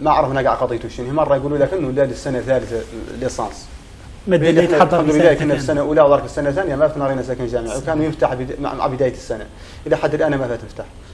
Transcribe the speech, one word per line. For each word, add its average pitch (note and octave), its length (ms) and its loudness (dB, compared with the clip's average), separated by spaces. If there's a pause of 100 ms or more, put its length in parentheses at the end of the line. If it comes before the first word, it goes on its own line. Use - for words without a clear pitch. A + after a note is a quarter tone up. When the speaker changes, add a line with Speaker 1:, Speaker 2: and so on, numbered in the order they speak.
Speaker 1:
ما D3+ 100 0
عرفنا C3+ 300 2
قاعد B2+ 160 2
قضيته A#2+ 320 -4
شنو. B2 240 -8
مرة C#3+ 240 2
يقولوا C#3 220 -2
لك C#3 160 2
إنه E3+ 160 -2
لا C3+ 140 2
للسنة C3 340 -4
الثالثة A#2 420 -2 (400)
ليسانس. A#2+ 460 -6 (600)
Speaker 2:
ما F#3 100 4
Speaker 1:
بيقول D#3+ 220 4
Speaker 2:
الدليل E3+ 140 4
Speaker 1:
إحنا D#3 40 4
Speaker 2:
يتحضر E3+ 240 4
Speaker 1:
الحمد D3+ 120 2
Speaker 2:
في D3+ 60 4
Speaker 1:
لله E3+ 100 8
Speaker 2:
سنة C#3+ 100 6
Speaker 1:
كنا D3 160 0
في C3 60 0
Speaker 2:
ثانية. C#3+ 200 0
Speaker 1:
سنة - 0 -
أولى D3+ 200 2
وضرك C#3+ 240 6
السنة C#3+ 240 -4
الثانية D3+ 280 0
ما D3 120 4
فتنا C#3 200 -2
رينا C3 140 -2
سكن B2 240 -4
جامعي، A2+ 300 -4
وكانوا D#3 280 -2
يفتح D#3 300 0
بد-، B2+ 260 -6
مع، C3 140 -4
مع C3 120 -2
بداية C3 260 0
السنة. A2 340 -10 (400)
إلى D3+ 100 2
حد D3+ 180 -2
الآن D3+ 200 0
ما C3 140 -2
فات A2+ 160 -6
مفتح. G#2 200 -14 (300)